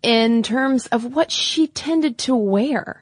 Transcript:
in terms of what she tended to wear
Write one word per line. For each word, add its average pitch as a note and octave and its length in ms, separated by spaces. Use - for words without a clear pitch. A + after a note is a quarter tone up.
in A3+ 400
terms C4 440
of A#3+ 280
what D#4+ 160
she - 340
tended D4+ 540
to C4 160
wear G#3+ 640